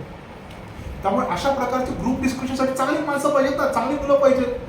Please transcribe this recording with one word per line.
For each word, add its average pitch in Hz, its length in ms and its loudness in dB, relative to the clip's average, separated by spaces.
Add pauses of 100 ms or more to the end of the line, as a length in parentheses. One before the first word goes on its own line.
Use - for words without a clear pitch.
(1000)
त्यामुळे 247 260 0
अशा 277 220 0
प्रकारचे 254 420 0
ग्रुप 247 300 -2
डिस्कशनसाठी 262 520 0
चांगली 294 240 0
माणसं 294 320 0
पाहिजेत 277 280 4
ना, 269 100 2
चांगली 262 280 0
मुलं 277 200 4
पाहिजेत. 254 400 4 (140)